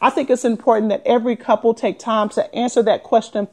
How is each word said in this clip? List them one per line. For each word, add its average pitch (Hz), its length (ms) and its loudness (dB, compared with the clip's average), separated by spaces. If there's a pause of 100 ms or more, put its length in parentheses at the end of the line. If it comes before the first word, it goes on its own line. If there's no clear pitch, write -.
I 233 80 2
think 269 220 -2
it's 247 140 0
important 220 440 0
that 202 160 -2
every 233 320 0
couple 226 380 0
take 208 240 -4
time 214 320 -2
to - 240 -4
answer 240 300 0
that 196 180 0
question 214 500 -2